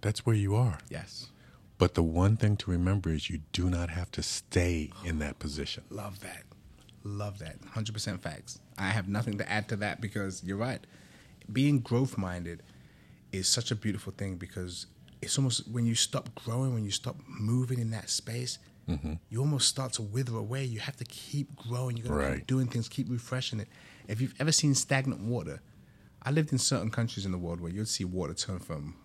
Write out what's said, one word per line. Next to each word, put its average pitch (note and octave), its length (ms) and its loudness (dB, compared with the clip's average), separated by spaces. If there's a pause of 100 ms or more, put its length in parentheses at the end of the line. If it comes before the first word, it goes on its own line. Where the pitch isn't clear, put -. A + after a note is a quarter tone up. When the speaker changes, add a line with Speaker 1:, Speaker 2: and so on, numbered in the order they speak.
Speaker 1:
that's G2+ 220 0
where A2+ 120 6
you G2+ 180 4
are. A2 240 4 (120)
Speaker 2:
Yes. - 380 -10 (500)
Speaker 1:
But F2+ 160 6
the F2 80 6
one F2 340 6
thing G#2 220 4
to - 120 -4
remember F2+ 400 4
is D2+ 200 0
you D#2 100 -4 (120)
do F2 180 2
not F2 200 0
have F2 220 -4
to F2 100 -4
stay F2 680 2 (140)
in E2 160 0
that C#2+ 180 -4
position. D2 520 -6
Speaker 2:
Love G2 300 -10
that. - 220 -12 (640)
Love G2+ 340 -4
that. D#2 180 -10 (140)
Hundred A2 240 -2
percent G2+ 280 -4
facts. - 380 -8 (160)
I F#2+ 120 0
have G2 200 2
nothing G#2 300 0
to - 120 -4
add G#2+ 200 0
to A2+ 60 0
that G2+ 240 -2
because G2 440 -4
you're F#2+ 140 -2
right. B2 260 -4 (640)
Being C#3 300 6
growth-minded F#2 840 0 (680)
is F#2 160 0
such - 220 2
a A#2 60 0
beautiful G2 360 -4
thing F#2+ 240 -6
because F2+ 500 -8 (360)
it's - 160 -2
almost C3 300 2
when A#2 180 0
you A2+ 80 4
stop - 400 0
growing, B2+ 400 -2
when A2+ 100 0
you G2+ 60 -2
stop - 260 -4 (100)
moving A#2+ 540 0
in A2+ 100 0
that - 200 -6
space, A#2+ 480 -4 (300)
Speaker 1:
Mm-hmm. - 240 -2 (160)
Speaker 2:
you A2+ 120 -2
almost C#3+ 280 4
start C3 260 -2
to A#2 80 -4
wither A#2 360 -2
away. A#2 260 -4
You A#2 160 -4
have - 160 -6
to C3 80 -8
keep - 520 -6
growing. A#2+ 420 -4
You're A2+ 100 -6
gonna D2 120 2
Speaker 1:
Right. C#2 180 2
Speaker 2:
keep C#2+ 80 -8
doing B2+ 220 4
things, A#2 200 0
keep A#2+ 220 -2
refreshing B2 500 -2
it. G2 80 -6 (380)
If G#2+ 160 -2
you've C3 180 0
ever D3+ 100 4
seen D3+ 240 6
stagnant C3+ 460 2
water, G#2+ 400 -2 (640)
I - 80 -2
lived D3+ 220 4
in C3 60 4
certain A2+ 320 2
countries A2+ 360 0
in F#2+ 60 0
the F#2 40 0
world E2+ 240 -2
where E2+ 100 -4
you'd G#2 180 -2
see - 180 0
water F2+ 260 -2
turn F#2+ 280 -4
from D2+ 440 -8